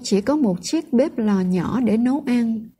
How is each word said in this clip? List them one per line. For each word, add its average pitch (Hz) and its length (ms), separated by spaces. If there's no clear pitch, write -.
chỉ 196 180
có 285 140
một 214 260
chiếc - 320
bếp 277 240
lò 208 220
nhỏ 185 460
để 214 120
nấu 254 280
ăn. 226 440